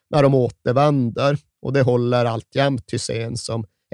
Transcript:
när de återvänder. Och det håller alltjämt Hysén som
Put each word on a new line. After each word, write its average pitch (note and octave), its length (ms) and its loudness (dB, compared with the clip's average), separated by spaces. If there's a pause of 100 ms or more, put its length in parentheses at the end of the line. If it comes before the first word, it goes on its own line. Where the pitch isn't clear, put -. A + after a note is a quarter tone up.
när D3 140 2
de C#3 120 4
återvänder. C3 1000 0 (240)
Och C3+ 120 -6
det C#3 80 2
håller B2 440 2
alltjämt C3 680 -4
Hysén A#2 440 -6
som A2+ 280 -8 (280)